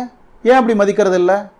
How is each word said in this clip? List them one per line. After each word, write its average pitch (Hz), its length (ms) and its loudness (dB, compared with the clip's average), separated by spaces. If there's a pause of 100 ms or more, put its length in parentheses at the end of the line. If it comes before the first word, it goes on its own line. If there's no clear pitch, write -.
(440)
ஏன் 240 120 4
அப்படி 233 240 0
மதிக்கிறது 196 340 0
இல்ல? 190 360 -2 (100)